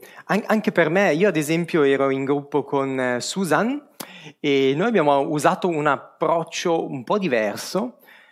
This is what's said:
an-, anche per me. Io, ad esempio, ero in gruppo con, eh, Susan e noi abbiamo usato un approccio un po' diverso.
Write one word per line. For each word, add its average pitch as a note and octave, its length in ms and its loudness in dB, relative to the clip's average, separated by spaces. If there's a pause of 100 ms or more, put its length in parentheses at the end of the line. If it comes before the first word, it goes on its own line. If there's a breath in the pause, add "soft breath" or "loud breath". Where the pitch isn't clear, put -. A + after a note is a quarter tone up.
(260 loud breath)
an-, F#3 180 0
anche G#3 280 0
per D#3+ 180 2
me. F#3 240 2
Io, F3+ 120 2
ad F3+ 100 2
esempio, D#3+ 480 0
ero C#3 260 4
in C3+ 160 -2
gruppo C#3+ 380 -2
con, C3+ 360 -2
eh, B2 180 -2
Susan F#3+ 640 -2 (560 loud breath)
e C3+ 380 2
noi F#3+ 120 0
abbiamo D3 320 4 (100)
usato E3 380 0
un D3+ 180 -2
approccio E3 1000 -2
un C#3+ 160 -8
po' F#3+ 140 -2
diverso. D3+ 840 -4 (320 loud breath)